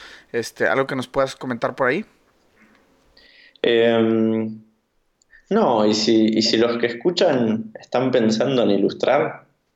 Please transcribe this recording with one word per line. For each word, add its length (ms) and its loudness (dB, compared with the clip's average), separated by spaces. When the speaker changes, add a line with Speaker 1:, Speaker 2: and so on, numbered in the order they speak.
Speaker 1:
Este, 360 -4
algo 180 0
que 100 -8
nos 120 -8
puedas 280 -2
comentar 380 -6
por 140 0
ahí. 160 -2
Speaker 2:
Em, 1000 2
no, 360 2
y 80 2
si, 320 2
y 160 0
si 140 0
los 220 2
que 80 0
escuchan 920 -2
están 300 -2
pensando 520 0
en 80 2
ilustrar, 720 0